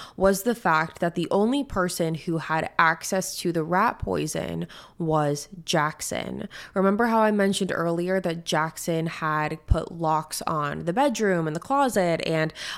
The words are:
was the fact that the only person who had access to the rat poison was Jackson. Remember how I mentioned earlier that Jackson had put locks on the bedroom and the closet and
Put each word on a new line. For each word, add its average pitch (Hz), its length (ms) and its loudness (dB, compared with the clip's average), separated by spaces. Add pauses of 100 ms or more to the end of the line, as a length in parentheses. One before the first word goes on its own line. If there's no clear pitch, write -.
(180)
was 190 260 4
the 240 120 0
fact 165 440 0
that 175 140 0
the 170 160 -2
only 233 340 2
person 175 520 -2
who 165 240 -4
had 160 400 -2
access 170 580 2
to 180 140 -2
the 165 120 0
rat 180 360 2
poison 165 640 -4 (320)
was 151 500 0 (160)
Jackson. - 880 -4 (240)
Remember 202 320 4
how 226 160 4
I 214 80 6
mentioned 196 440 2
earlier 175 460 0
that 170 260 -4
Jackson 160 600 0
had 156 640 -2
put - 240 2
locks 160 560 -2
on 151 380 -2
the 170 80 0
bedroom 214 520 2
and 156 100 -2
the 170 40 -4
closet 220 640 2
and 160 260 0 (260)